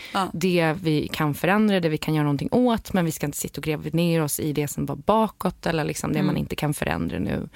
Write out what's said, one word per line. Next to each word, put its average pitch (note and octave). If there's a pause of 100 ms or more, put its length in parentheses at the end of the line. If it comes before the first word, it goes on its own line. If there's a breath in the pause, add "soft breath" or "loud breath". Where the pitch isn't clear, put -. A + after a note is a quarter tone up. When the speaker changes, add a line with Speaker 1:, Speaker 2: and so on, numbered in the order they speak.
(120 loud breath)
Speaker 1:
Ja. G3
Speaker 2:
det F3
vi D#3
kan D3+
förändra, G3
det E3
vi D#3
kan D#3
göra D3+
någonting C#3+
åt, A#3+
men F3+
vi D#3+
ska -
inte D3
sitta -
och C#3+
gräva D#3
ner E3
oss -
i D3+
det D3
som D3
var C#3+
bakåt G3+
eller E3
liksom D#3
det D#3
Speaker 3:
Mm. D3
Speaker 2:
man D3
inte D3
kan D3+
förändra E2+
nu. -